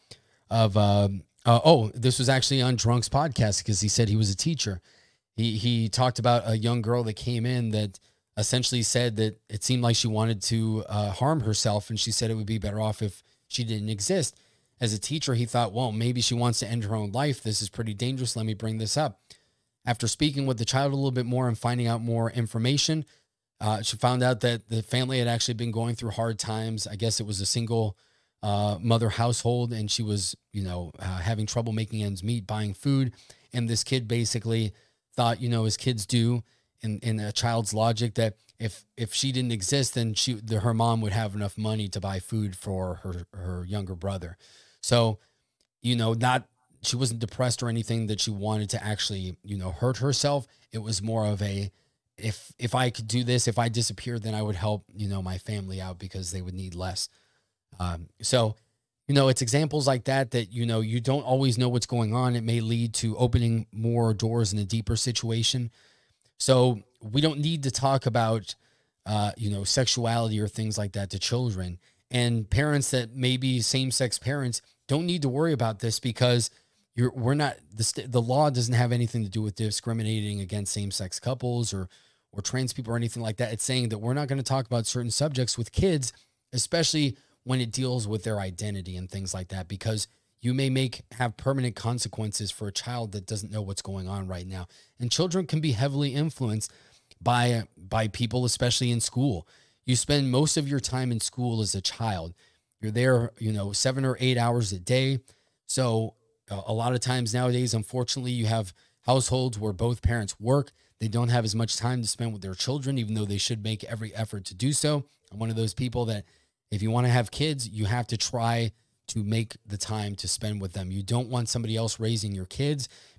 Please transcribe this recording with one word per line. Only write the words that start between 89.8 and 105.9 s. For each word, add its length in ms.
you 120
may 160
make, 420
have 260
permanent 380
consequences 760
for 160
a 40
child 400
that 160
doesn't 240
know 100
what's 200
going 260
on 200
right 200
now. 200
And 120
children 340
can 140
be 140
heavily 420
influenced 560
by, 420
by 300
people, 380
especially 440
in 100
school. 480
You 100
spend 360
most 260
of 100
your 120
time 320
in 80
school 420
as 140
a 60
child. 520
You're 120
there, 460
you 140
know, 200
seven 320
or 160
eight 180
hours 340
a 80
day. 400
So, 480